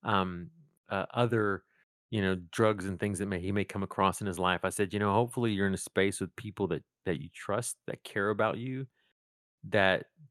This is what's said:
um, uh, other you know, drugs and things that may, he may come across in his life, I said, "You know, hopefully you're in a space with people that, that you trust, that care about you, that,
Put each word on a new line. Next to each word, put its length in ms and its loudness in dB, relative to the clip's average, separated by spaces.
um, 480 0
uh, 240 -2
other 520 0
you 100 0
know, 140 2
drugs 360 2
and 120 -4
things 200 -2
that 80 -4
may, 140 -4
he 120 -4
may 120 0
come 180 -6
across 380 0
in 60 -4
his 120 -4
life, 260 2
I 40 0
said, 240 -2
"You 60 -2
know, 140 4
hopefully 400 2
you're 140 2
in 80 0
a 20 0
space 440 0
with 160 -6
people 320 -4
that, 140 -2
that 160 0
you 120 -12
trust, 440 -4
that 180 -8
care 260 0
about 280 0
you, 280 -6
that, 380 4